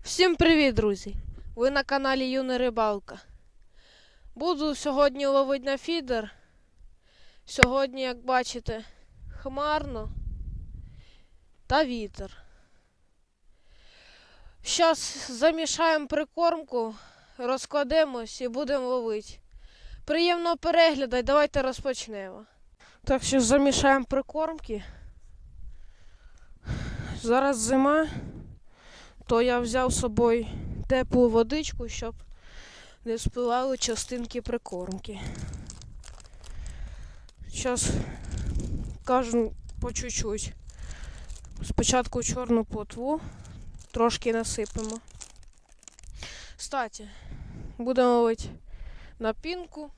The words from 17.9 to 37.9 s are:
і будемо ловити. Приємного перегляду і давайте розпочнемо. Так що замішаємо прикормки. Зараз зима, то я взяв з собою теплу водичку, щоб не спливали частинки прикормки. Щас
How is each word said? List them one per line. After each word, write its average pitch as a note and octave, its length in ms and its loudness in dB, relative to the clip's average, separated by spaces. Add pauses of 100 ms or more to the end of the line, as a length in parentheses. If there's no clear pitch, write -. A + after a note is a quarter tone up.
і B3 60 -2
будемо C4 400 0
ловити. A3+ 520 -4 (680)
Приємного E4+ 520 4
перегляду D4+ 600 4
і B3 60 2
давайте D4 380 4
розпочнемо. G#3+ 840 -6 (580)
Так C4 200 2
що C4+ 180 4
замішаємо C4+ 640 6
прикормки. D4 800 -4 (2500)
Зараз C4 360 4
зима, C4+ 500 4 (1200)
то A#3 100 6
я B3 180 4
взяв B3 320 0
з - 80 0
собою A#3 480 2 (400)
теплу B3+ 420 6
водичку, A#3 600 0
щоб A#3 260 -8 (880)
не A3+ 120 -2
спливали B3 600 0
частинки A#3+ 640 -4
прикормки. F#3+ 800 -6 (2250)
Щас - 360 -2 (1160)